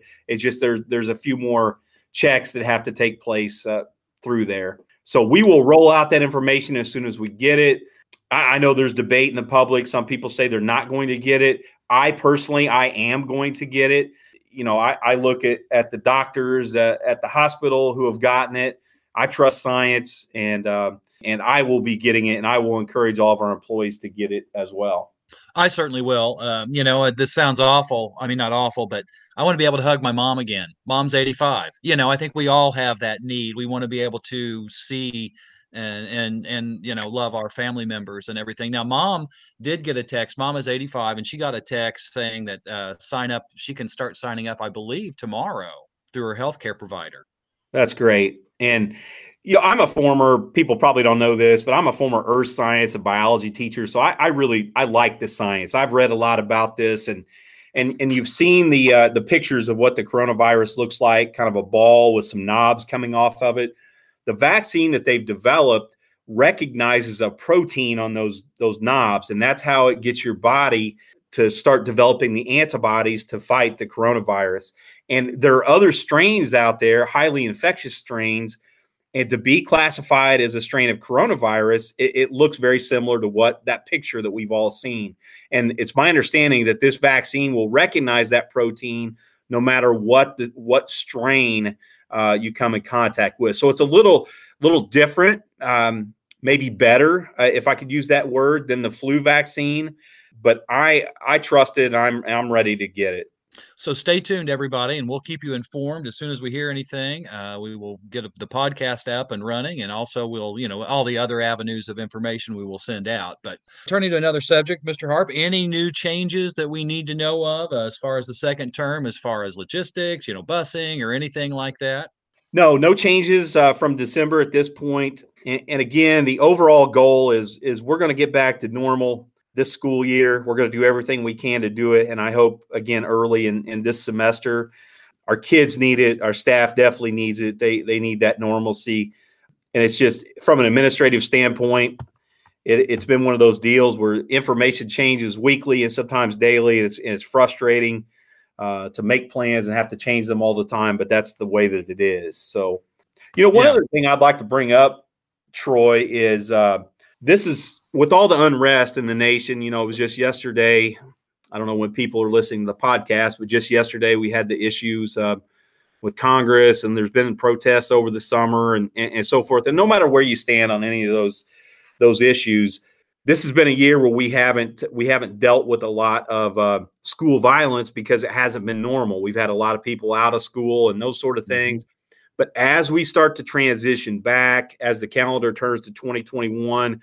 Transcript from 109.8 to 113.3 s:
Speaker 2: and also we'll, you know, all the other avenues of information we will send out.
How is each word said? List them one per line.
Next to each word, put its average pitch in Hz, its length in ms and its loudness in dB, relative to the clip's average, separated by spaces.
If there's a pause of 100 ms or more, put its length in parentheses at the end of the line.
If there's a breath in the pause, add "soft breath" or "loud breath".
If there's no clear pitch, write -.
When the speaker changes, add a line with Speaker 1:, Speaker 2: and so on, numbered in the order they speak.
Speaker 2:
and 101 100 -12
also 117 360 -8
we'll, 107 320 -10
you 127 80 -8
know, 101 160 -10
all 139 200 -2
the 120 140 -4
other 117 240 -4
avenues 113 480 -6
of 104 80 -14
information 113 580 -10
we 101 80 -12
will 95 140 -12
send 101 300 -10
out. 98 340 -8